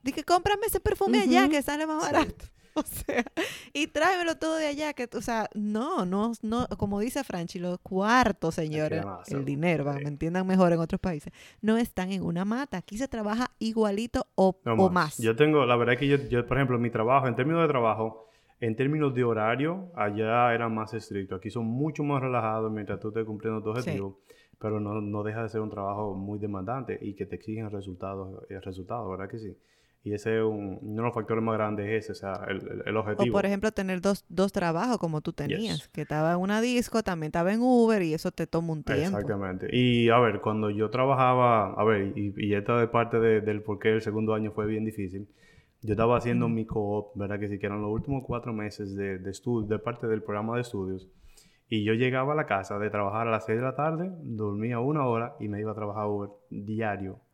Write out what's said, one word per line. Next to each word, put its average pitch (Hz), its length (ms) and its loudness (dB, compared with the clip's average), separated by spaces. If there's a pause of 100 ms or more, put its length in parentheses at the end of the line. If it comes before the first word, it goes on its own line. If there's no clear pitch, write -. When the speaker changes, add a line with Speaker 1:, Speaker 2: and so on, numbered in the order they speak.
Speaker 1:
Dije, 277 220 -4
"Cómprame 392 420 2
ese 392 140 -2
perfume 392 400 2
allá 359 220 6
Speaker 2:
Ujú. 294 100 4
Speaker 1:
que 285 100 2
sale 294 240 -4
más 311 180 -2
Speaker 3:
Sí. 294 80 -2
Speaker 1:
barato". 277 220 0
<laughs> - 200 -18 (240)
O 302 60 -2
sea, - 400 -4 (480)
y 302 160 -2
tráemelo 339 480 2
todo 320 200 -2
de 320 120 0
allá, 294 240 -4
que, 240 240 -6
o - 40 -4
sea, 226 320 -2
no, 214 540 -2
no, 202 240 0 (120)
no, 233 340 -2
como 202 240 -2
dice 262 240 -2
Franchi, 175 340 -6
los 180 220 -4
cuartos, 202 760 2
Speaker 3:
Aquí 160 120 -2
Speaker 1:
señores, 156 360 -2
Speaker 3:
nada 98 140 -8
más, - 140 -18
Speaker 1:
el 139 80 -2
Speaker 3:
sí. 135 60 -6
Speaker 1:
dinero, 147 360 0
para 139 140 -2
que 143 60 -6
Speaker 3:
Sí. - 20 -6
Speaker 1:
me 147 60 -4
entiendan 165 360 -2
mejor 185 260 6
en 170 60 4
otros 165 220 -2
países, 175 320 -6 (280)
no 214 160 2
están 196 360 -2
en 190 100 -4
una 170 220 -2
mata. 233 320 -4
Aquí 190 200 -10
se 262 120 -2
trabaja 220 500 -2
igualito 220 680 0 (100)
o, 190 280 4
Speaker 3:
No 117 100 2
Speaker 1:
o - 20 4 (140)
Speaker 3:
más. - 20 -2
Speaker 1:
más. 170 260 0
Speaker 3:
Yo 113 160 4
tengo, 147 320 6
la 123 80 6
verdad 120 200 4
es 120 40 0
que 143 80 0
yo, 139 120 6 (100)
yo, 120 180 2
por 127 100 0
ejemplo, 127 220 2
mi 120 120 2
trabajo, 123 360 4
en 120 80 2
términos 156 280 2
de 160 60 4
trabajo, 113 600 0 (320)
en 113 160 0
términos 143 360 2
de 123 120 2
horario, 123 720 0
allá 110 580 2
era 117 140 0
más 110 260 -4
estricto. 98 400 -6
Aquí 95 160 -8
son 117 160 -4
mucho 139 380 -2
más 143 180 0
relajados 110 480 0
mientras 104 300 -6
tú 110 80 -6
estés 110 160 -2
cumpliendo 110 360 -4
tu 107 120 -4
Speaker 1:
Sí. 110 80 -2
Speaker 3:
objetivo, 98 400 -6 (400)
pero 107 180 -2
no, 104 220 -4
no 104 240 -4
deja 107 180 -4
de 110 60 -4
ser 110 140 -2
un 107 80 -4
trabajo 101 440 -4
muy 98 240 -6
demandante 104 640 -4
y 101 120 -8
que 98 120 -6
te 104 80 -10
exigen 110 380 -8
resultados, 95 760 -10
eh, 98 120 -10
resultados, 95 500 -8
¿verdad 95 180 -6
que 117 120 -10
sí? 104 160 -12 (480)
Y 101 100 -4
ese 110 240 0
es 110 60 2
un, 101 360 -2
uno 107 220 -4
de - 60 -
los 113 60 0
factores 113 280 0
más 113 140 2
grandes 107 320 0
es 110 160 0
ese, - 80 -10
o - 20 -8
sea, 98 340 -6
el, 98 100 -2
el, - 280 -8
el 104 100 -2
Speaker 1:
O, 110 40 2
Speaker 3:
objetivo. 104 360 0
Speaker 1:
por 202 80 2
ejemplo, 202 280 0
tener 190 280 -4
dos, 196 280 0
dos 190 240 0
trabajos 185 460 0
como 156 240 -2
tú 160 100 -4
Speaker 3:
Yes. - 40 -12
Speaker 1:
tenías, 160 520 -4
que - 140 -8
estaba 156 320 2
en 175 40 0
una 202 220 2
disco, 240 420 2
también 165 280 -4
estaba 170 220 2
en 226 80 0
Uber 233 420 6
y 156 120 0
eso 170 160 -2
te 170 160 -6
toma 165 260 -2
un 151 120 -6
tiempo. - 180 2 (160)
Speaker 3:
Exactamente. 98 580 -4
Y, 120 320 6
a 113 120 8
ver, 107 200 4
cuando 107 300 0
yo 104 180 0
trabajaba, 123 840 4
a 107 100 2
ver, 101 320 4
y, 101 200 -2
y 104 180 2
esta 110 280 2
es 113 80 2
parte 117 280 2
de, 113 220 6
del 104 200 -2
por 104 200 -6
qué 110 100 4
el 110 100 2
segundo 110 340 0
año 107 180 -2
fue 107 140 -4
bien 107 180 -2
difícil. 101 420 -6 (560)
Yo 107 120 -2
estaba 113 220 4
haciendo 120 300 0
Speaker 1:
Ujú. 117 80 0
Speaker 3:
mi 113 100 -2
co-op, 104 520 -4
¿verdad? 101 240 -4
Que 104 80 -4
sí, 101 100 -6
que 104 80 -4
eran 101 160 -4
los 104 80 -4
últimos 127 340 -2
cuatro 120 280 -6
meses 107 420 -6
de, 98 240 -4
de 95 120 -8
estu-, 113 360 -2
de 104 140 0
parte 120 260 -6
del 110 160 0
programa 107 320 -4
de 123 80 -2
estudios. 95 460 -6 (600)
Y 110 140 0
yo 107 120 2
llegaba 131 400 2
a - 20 0
la 151 100 0
casa 101 320 -2
de 104 100 -2
trabajar 104 380 -2
a 113 60 2
las 107 140 0
seis 113 120 0
de 123 60 -2
la 131 100 -4
tarde, 165 380 -2 (100)
dormía 110 560 -4
una 143 280 0
hora 117 340 0
y 110 80 -4
me 104 120 -4
iba 107 120 -4
a - 20 -6
trabajar 104 320 -4
Uber 101 240 -4 (200)
diario. 104 680 -4 (160)